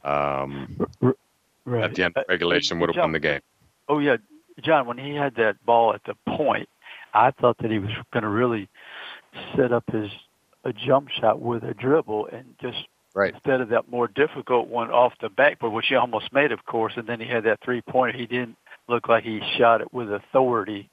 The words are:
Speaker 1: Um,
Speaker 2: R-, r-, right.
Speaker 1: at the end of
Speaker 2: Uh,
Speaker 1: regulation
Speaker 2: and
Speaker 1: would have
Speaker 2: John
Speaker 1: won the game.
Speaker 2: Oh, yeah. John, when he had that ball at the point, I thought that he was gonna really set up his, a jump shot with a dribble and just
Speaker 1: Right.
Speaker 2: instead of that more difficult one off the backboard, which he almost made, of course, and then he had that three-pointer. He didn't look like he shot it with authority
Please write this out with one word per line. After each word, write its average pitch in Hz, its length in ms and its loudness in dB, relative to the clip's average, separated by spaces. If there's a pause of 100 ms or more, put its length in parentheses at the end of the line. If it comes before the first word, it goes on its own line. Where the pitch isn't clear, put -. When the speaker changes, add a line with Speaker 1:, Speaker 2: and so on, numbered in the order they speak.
Speaker 1:
Um, 69 760 -4
Speaker 2:
R-, - 80 -2 (140)
r-, 127 140 4 (480)
right. 120 200 -2
Speaker 1:
at - 100 -2
the 92 100 0
end 87 120 0
of - 60 0
Speaker 2:
Uh, - 60 -4
Speaker 1:
regulation 87 460 0
Speaker 2:
and 85 60 -2
Speaker 1:
would 85 100 2
have 85 60 -2
Speaker 2:
John 87 80 2
Speaker 1:
won 78 80 0
the 78 80 -2
game. 73 200 0 (480)
Speaker 2:
Oh, 151 100 2
yeah. 143 200 2 (420)
John, 143 260 2
when 120 120 -8
he 143 160 -10
had 143 220 -2
that 110 280 0
ball 117 300 4
at 101 100 -10
the 107 100 -8 (120)
point, 113 420 0 (460)
I 117 180 6
thought - 260 2
that 113 120 -4
he 110 80 0
was 101 120 -4 (220)
gonna 110 160 -2
really 110 400 0 (880)
set 123 160 2
up 120 180 0
his, 107 200 -4 (540)
a 127 80 -6
jump 135 380 0
shot - 300 0
with 117 240 -4
a 120 100 -6
dribble 127 520 0
and - 340 -16
just - 260 -10 (280)
Speaker 1:
Right. 98 200 0
Speaker 2:
instead 131 260 0
of 113 100 -4
that 117 180 0
more 120 180 -2
difficult 127 600 -2
one 117 220 -4
off 123 300 4
the 113 80 -6
backboard, 120 440 2
which 110 160 -4
he 135 80 2
almost 117 360 -2
made, 139 200 2
of - 140 -8
course, 110 300 -2
and 113 100 -8
then 117 120 -6
he 113 80 -10
had 120 180 -2
that 110 160 2
three-pointer. 123 560 -2
He 120 100 -8
didn't 123 300 -6 (300)
look 120 220 -2
like 113 160 4
he 110 160 -6 (160)
shot 117 240 6
it - 120 -8
with 117 200 -6
authority 107 800 0